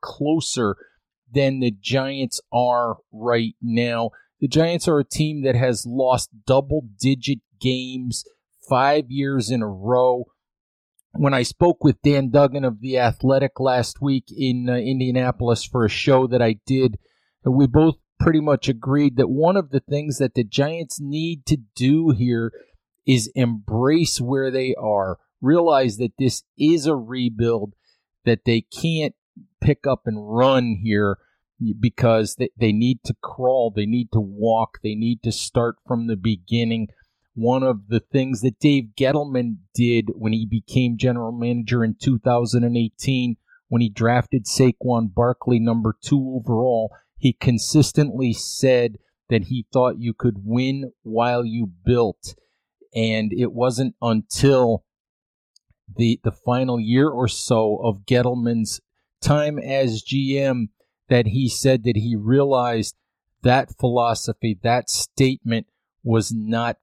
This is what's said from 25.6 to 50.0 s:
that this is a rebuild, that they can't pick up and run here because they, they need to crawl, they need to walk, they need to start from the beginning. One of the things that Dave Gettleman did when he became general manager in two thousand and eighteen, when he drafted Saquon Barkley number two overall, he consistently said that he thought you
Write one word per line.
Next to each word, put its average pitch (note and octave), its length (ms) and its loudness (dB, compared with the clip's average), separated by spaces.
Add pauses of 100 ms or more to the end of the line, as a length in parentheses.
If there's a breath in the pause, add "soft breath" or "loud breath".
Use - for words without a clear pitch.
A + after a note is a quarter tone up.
that A#2 220 -4
this C3 240 0 (160)
is D#3 260 2
a D#3 100 2
rebuild, A#2 800 -2 (500)
that A2+ 220 0
they A#2 160 2
can't D#3+ 540 -4 (440)
pick - 280 0
up C3 180 0
and G#2+ 300 -6
run B2 480 2
here G#2 340 0 (640)
because A2+ 560 0
they, B2 220 -4
they A2 160 2
need A#2+ 320 0
to - 180 -4
crawl, B2+ 500 0
they G#2 120 -2
need A#2 260 -2
to A2 80 2
walk, A2 640 -2
they G#2+ 100 -4
need A2+ 300 -4
to A#2 80 -2
start - 460 -4 (100)
from A#2 200 -4
the A2 100 -4
beginning. A2+ 720 -2 (440)
One B2 300 0
of G#2+ 240 -2
the A2 140 0
things C3 400 -2
that B2 180 -2
Dave C#3 380 2
Gettleman C3 640 -2 (140)
did A#2 400 2
when A2 200 -2
he A2+ 120 -2
became A#2 520 -2
general A#2+ 340 -2
manager A#2+ 500 -2
in A2 140 0
two C3 240 0
thousand A#2+ 460 2
and A#2+ 100 0
eighteen, A#2+ 640 -2 (320 soft breath)
when A#2+ 120 2
he A#2 60 2
drafted A#2 580 0
Saquon A#2+ 680 0
Barkley A#2+ 460 0
number A2+ 420 0
two C3 340 0
overall, A#2 580 -2 (240 soft breath)
he C3 140 2
consistently B2+ 1000 0
said A#2+ 640 0 (320)
that A2 160 2
he B2+ 260 -6
thought B2+ 260 2
you A2+ 160 -4